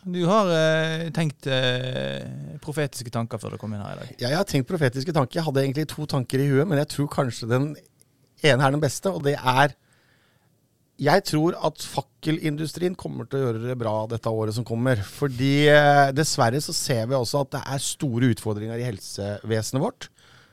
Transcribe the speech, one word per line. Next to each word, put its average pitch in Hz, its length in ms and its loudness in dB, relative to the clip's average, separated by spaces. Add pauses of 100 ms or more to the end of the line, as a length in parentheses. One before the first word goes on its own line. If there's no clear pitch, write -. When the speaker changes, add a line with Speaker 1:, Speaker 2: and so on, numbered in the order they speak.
Speaker 1:
du 180 220 -2
har, 196 240 4
eh, 160 600 2
tenkt, 156 360 -2
eh, 131 1120 -4
profetiske 139 520 -6
tanker 117 280 -4
før 104 140 -8
du 107 60 -10
kom 107 160 -8
inn 101 80 -6
her 98 120 -8
i 92 60 -12
dag. - 180 -14
Speaker 2:
Ja, 123 100 -4
jeg 143 80 0
har 190 80 2
tenkt 139 240 0
profetiske 147 460 0
tanker. 147 260 0
Jeg 165 40 -2
hadde 139 180 0
egentlig 139 260 -2
to 151 180 -8
tanker 135 360 0
i 143 80 2
huet, 135 160 4
men 160 120 2
jeg 151 100 0
tror 143 200 -2
kanskje 123 400 -4
den 139 280 0 (680)
ene 135 240 6
er 135 60 6
den 147 100 0
beste, 143 320 -2
og 165 80 -6
det 143 160 0
er, 135 360 4 (1300)
jeg 147 240 6
tror 160 300 0 (100)
at 156 160 -2
fakkelindustrien 160 1160 -4
kommer 135 300 -10
til 139 120 -4
å 135 60 0
gjøre 113 240 -2
det 127 100 -4
bra 107 140 -2 (160)
dette 113 180 -4
året 110 280 -2
som 117 120 -4
kommer, 120 320 0
fordi, 139 720 0
eh, 143 400 8
dessverre 135 480 2
så 160 160 -8
ser 113 320 -2
vi 135 80 -2
også 131 240 0
at 139 160 -4
det 107 80 -8
er 139 160 -4
store 127 540 0
utfordringer 110 440 -6
i 123 120 -4
helsevesenet 107 880 -4
vårt. - 280 -6 (440)